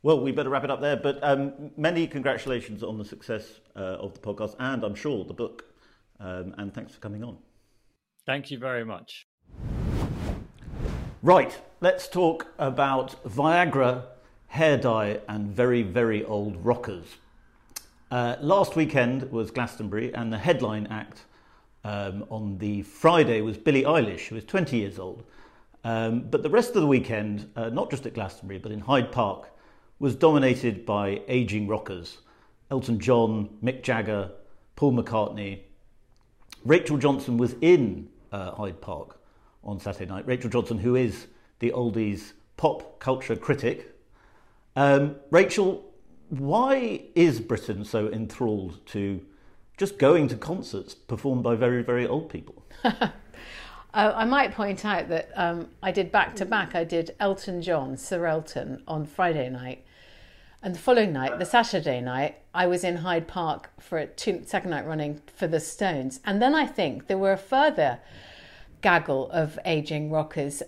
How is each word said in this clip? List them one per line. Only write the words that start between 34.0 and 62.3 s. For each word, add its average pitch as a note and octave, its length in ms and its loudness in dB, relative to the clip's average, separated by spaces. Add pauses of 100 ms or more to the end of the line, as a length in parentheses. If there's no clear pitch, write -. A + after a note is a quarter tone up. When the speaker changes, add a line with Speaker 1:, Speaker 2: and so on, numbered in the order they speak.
Speaker 1:
Paul D3 160 4 (100)
McCartney. G#2 600 -4 (1040)
Rachel D3+ 320 4
Johnson C3 400 2
was A#2+ 240 0
in, C#3+ 480 6 (200)
uh, F#2+ 220 -8
Hyde G2 300 -8
Park - 380 -12 (440)
on G#2 160 -8
Saturday G2 260 -8
night. F#2+ 220 -10
Rachel B2 220 -2
Johnson, A2+ 280 0
who B2 200 2
is B2 300 0 (320)
the A#2 120 0
oldies A2 600 -2 (240)
pop - 420 -2
culture B2+ 380 -2
critic. - 580 -2 (800)
Um, C#3 400 6 (160)
Rachel, F#3+ 600 4 (360)
why A3+ 760 0 (100)
is D#3+ 240 6
Britain G#2 460 -4
so G#2+ 240 -2
enthralled G#2+ 760 -4
to G2+ 380 -4 (520)
just G3 200 -2
going D3 300 6
to A#2+ 80 -2
concerts - 580 -8
performed B2 500 -4
by A#2+ 120 4
very, B2 280 2
very A#2+ 220 0
old D#3 240 -2
people? - 360 -16 (180)
Speaker 3:
<laughs> A3+ 100 2 (1000)
Uh, G#3+ 220 4
I A3 100 0
might C4 260 2
point G3+ 340 -4
out G3 240 -2
that, E3 240 -2
um, E3+ 360 -2 (120)
I F#3+ 100 -2
did F#3 200 0
back-to-back. G3 640 0
I E3+ 80 0
did E3 360 -2
Elton F#3+ 440 -2
John, C#3 340 -2
Sir F3 300 -4
Elton, D#3 600 -4
on D#3 200 -4
Friday D#3 420 0
night. B2+ 360 -10 (760)
And F3+ 140 -6
the D#3+ 40 -12
following A3 340 4
night, C#3+ 260 -2
the F3+ 60 -2
Saturday E3 560 2
night, C3 360 -2 (160)